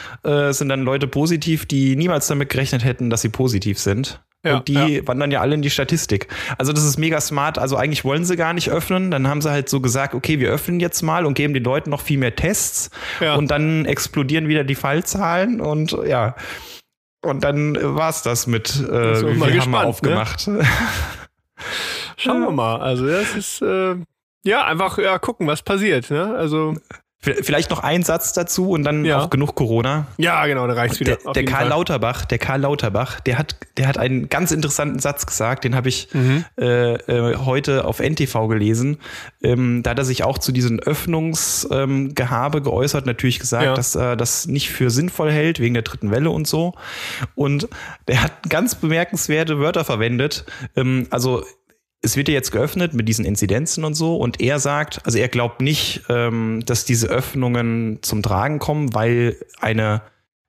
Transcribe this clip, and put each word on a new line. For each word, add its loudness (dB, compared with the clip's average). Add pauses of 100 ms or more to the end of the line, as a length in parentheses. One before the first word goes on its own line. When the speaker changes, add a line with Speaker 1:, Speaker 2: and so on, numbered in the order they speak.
(240)
Speaker 1:
äh, 2
sind -2
dann 0
Leute 0
positiv, 0
die 2
niemals 0
damit 0
gerechnet 0
hätten, 0
dass 0
sie 0
positiv 0
sind. -2 (240)
Speaker 2:
Ja, 2
Speaker 1:
Und -4
die 4
Speaker 2:
ja. -4
Speaker 1:
wandern 2
ja 2
alle 2
in 0
die 0
Statistik. 0 (300)
Also 2
das 4
ist 2
mega 2
smart. 0
Also 0
eigentlich 0
wollen 0
sie 2
gar 0
nicht -2
öffnen. 0
Dann 2
haben 0
sie 0
halt 0
so 2
gesagt, 0
„Okay, 0
wir 2
öffnen 0
jetzt -2
mal 0
und 2
geben 0
den 0
Leuten 0
noch -2
viel 0
mehr 0
Tests.“ -2 (320)
Speaker 2:
Ja. 2
Speaker 1:
Und 2
dann 2
explodieren -2
wieder 2
die -2
Fallzahlen 0
und -2 (120)
ja. 2 (880)
Und -2
dann 0 (180)
war's 0
das -2
mit, -2
äh, 2
Speaker 2:
Sind 2
wir 2
Speaker 1:
wir 2
Speaker 2:
mal 4
Speaker 1:
haben 4
Speaker 2:
gespannt, 4
ne? 2
Speaker 1:
aufgemacht. 0
<laughs> -4
Speaker 2:
Schauen 0
wir 2
Speaker 1:
Ja. 0
Speaker 2:
mal. 0
Also 0
das 0
ist, -6
äh, 0 (480)
ja, 2
einfach, 0
ja, 2
gucken, -2
was 0
passiert, 0
ne? 0
Also -2 (460)
Speaker 1:
V-, 0 (100)
vielleicht 0
noch -2
ein 2
Satz 0
dazu 0
und 2
dann 2
Speaker 2:
Ja. 4
Speaker 1:
auch 0
genug 0
Corona. 2 (100)
Speaker 2:
Ja, 2
genau, 0
da 0
reicht's 0
wieder, 2
Speaker 1:
Der, -12
Speaker 2:
auf -4
Speaker 1:
der 2
Speaker 2:
jeden 0
Speaker 1:
Karl 2
Speaker 2:
Fall. 2
Speaker 1:
Lauterbach, 0
der 0
Karl 0
Lauterbach, 0
der 0
hat, -2 (220)
der 2
hat 0
einen 0
ganz 0
interessanten -2
Satz -2
gesagt, -2
den 0
hab 0
ich, -2
Speaker 2:
Mhm. 2 (160)
Speaker 1:
äh, 4
äh, 0
heute 0
auf -2
N 0
T 0
V 0
gelesen. 2 (440)
Ähm, 2
da 0
hat -2
er 0
sich 0
auch 0
zu -2
diesem 2
Öffnungs-, -2
ähm, 0
Gehabe 0
geäußert, 0
natürlich 0
gesagt, 0
Speaker 2:
Ja. 4
Speaker 1:
dass -2
er 0
das -2
nicht -2
für 2
sinnvoll 0
hält, 2
wegen 2
der 0
dritten -4
Welle 2
und 0
so. 0 (640)
Und 0 (400)
der 4
hat -4
ganz 0
bemerkenswerte 0
Wörter 2
verwendet. -2 (300)
Ähm, 0
also 0 (600)
es 0
wird 0
ja 4
jetzt 0
geöffnet 0
mit 0
diesen 0
Inzidenzen 0
und -2
so. 0
Und -2
er 2
sagt, -2
also 2
er 2
glaubt -2
nicht, 0
ähm, 0
dass -2
diese 2
Öffnungen 0
zum -2
Tragen 0
kommen, 0
weil 2 (240)
eine 0 (480)